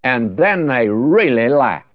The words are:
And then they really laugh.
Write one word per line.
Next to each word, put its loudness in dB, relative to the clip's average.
And -2
then 0
they 0
really 2
laugh. 0